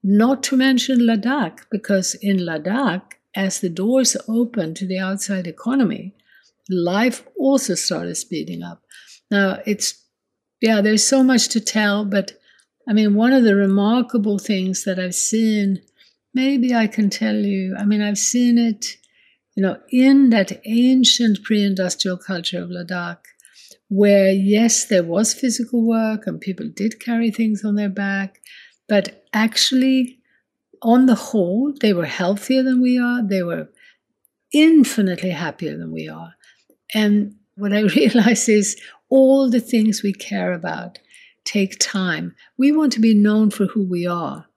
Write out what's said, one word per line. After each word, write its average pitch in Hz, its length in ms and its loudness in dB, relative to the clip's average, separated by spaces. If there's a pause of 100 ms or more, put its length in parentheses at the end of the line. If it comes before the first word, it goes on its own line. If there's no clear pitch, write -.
Not 226 420 2
to 269 120 -2
mention 262 440 2
Ladakh, 226 720 -2
because 202 460 -2
in 196 220 0
Ladakh, 180 640 -4 (340)
as 196 240 -4
the 190 80 -4
doors 220 480 0 (100)
opened 220 500 -4
to 190 100 -8
the 185 120 -6
outside 190 480 -6
economy, 196 680 -4 (540)
life 190 560 -2 (140)
also 269 360 0
started 170 420 -6
speeding 147 460 -10
up. 87 200 -16 (480)
Now, 196 340 0
it's, - 380 -6 (580)
yeah, 214 200 2
there's 214 260 2
so 269 160 2
much 254 280 2
to 226 100 -2
tell, 208 440 -2
but, 196 280 -4 (560)
I 226 40 -2
mean, 208 220 4
one 233 180 4
of 262 120 6
the 208 100 6
remarkable 202 840 0
things 190 460 -4
that 185 140 -4
I've 185 160 -6
seen, 214 680 0 (540)
maybe 254 400 0
I 226 120 2
can 208 240 0
tell 214 260 -4
you, 190 420 -4
I 208 60 -6
mean, 208 180 2
I've 208 160 -2
seen 240 400 2
it, 226 380 -2 (580)
you 190 80 -2
know, 190 160 -2 (120)
in 269 400 6
that 196 340 0
ancient 233 800 2
pre-industrial 190 720 -2
culture 175 460 -8
of 175 80 -12
Ladakh, 175 480 -10 (720)
where, 196 420 4
yes, 208 560 2
there 185 160 2
was 175 320 -2
physical 233 520 -2
work 220 400 -2
and 160 140 -8
people 175 340 -8
did 220 260 -6
carry 233 300 -2
things 214 340 -4
on 208 100 0
their 208 160 -2
back, 196 500 -6 (480)
but - 440 0
actually, 254 840 0 (640)
on 247 260 6
the 254 80 6
whole, 214 680 -2
they 214 120 2
were 175 140 0
healthier 202 560 -2
than 254 180 2
we 247 180 2
are. 240 240 -2
They 190 200 -2
were 165 260 -6 (840)
infinitely 240 800 4
happier 156 460 -8
than 160 160 -12
we 156 160 -10
are. 165 260 -18 (600)
And 208 420 0 (200)
what 202 160 -4
I 208 80 2
<laughs> 190 160 0
realize 233 520 2
is 208 320 2 (280)
all 269 420 6
the 240 100 2
things 220 420 0
we 202 100 -2
care 185 400 -6
about - 460 -10 (460)
take 196 340 -4
time. 175 560 -4 (220)
We 269 160 2
want 302 220 2
to 226 60 -4
be 220 140 4
known 208 360 4
for 202 160 -2
who 208 180 -4
we 175 220 -4
are. 165 400 -8 (100)